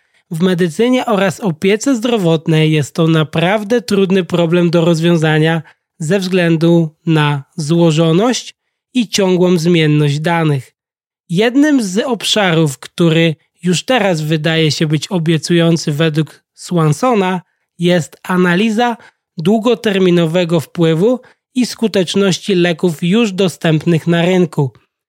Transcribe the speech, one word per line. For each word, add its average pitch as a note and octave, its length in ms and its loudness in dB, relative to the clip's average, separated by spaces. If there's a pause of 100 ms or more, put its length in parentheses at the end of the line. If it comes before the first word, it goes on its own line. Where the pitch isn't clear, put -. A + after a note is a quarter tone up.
(300)
w E3 120 -6
medycynie F#3 640 0
oraz G3 340 -2
opiece G#3 540 -2
zdrowotnej E3 800 0
jest D3+ 220 -2
to E3 120 0
naprawdę F3+ 760 0
trudny F#3+ 420 0
problem F3 460 0
do E3 140 2
rozwiązania D#3+ 800 0 (360)
ze F3 200 -2
względu E3+ 800 0 (100)
na D3 380 0 (120)
złożoność E3 1000 0 (400)
i A#3+ 140 -2
ciągłą F#3 500 2
zmienność D3+ 600 2
danych. D#3 520 -2 (560)
Jednym B3 540 2
z F#3+ 160 -4
obszarów, F#3 800 0
który E3 580 0 (260)
już F3 220 -2
teraz G3+ 360 0
wydaje D#3+ 500 0
się D#3+ 160 -2
być D3+ 220 -2
obiecujący E3+ 840 0
według D#3 520 -2 (100)
Swansona, F#3 840 0 (380)
jest F3 440 0
analiza G#3 720 0 (400)
długoterminowego F3+ 1200 0
wpływu E3+ 600 0 (340)
i B3 120 0
skuteczności G3 880 -2
leków F3 480 -2
już G3+ 300 0
dostępnych E3+ 760 0
na E3+ 160 2
rynku. F3 500 0 (360)